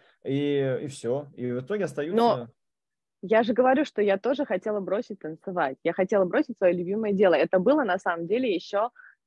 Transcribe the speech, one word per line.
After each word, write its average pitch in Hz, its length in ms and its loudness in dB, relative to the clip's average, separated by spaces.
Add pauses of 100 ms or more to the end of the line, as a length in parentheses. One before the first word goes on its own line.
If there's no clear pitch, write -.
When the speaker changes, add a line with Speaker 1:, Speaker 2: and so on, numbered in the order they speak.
(260)
Speaker 1:
и, 139 580 -2
и 151 40 -10
всё. 135 480 -6
И 123 160 -6
в 123 100 -6
итоге 196 240 -4
остаются 165 520 0
Speaker 2:
Но 120 120 -12 (760)
я 220 200 4
же 220 100 0
говорю, 254 320 4
что - 160 -4
я 196 160 2
тоже 262 280 -2
хотела 208 360 -4
бросить 196 380 -6
танцевать. 160 640 -6
Я 165 100 -2
хотела 190 320 2
бросить 226 320 -2
своё 180 160 4
любимое 196 400 -2
дело. 185 220 4
Это 170 240 2
было, 269 240 4
на 190 160 0
самом 170 280 -4
деле, 226 280 0
ещё 208 360 -4 (360)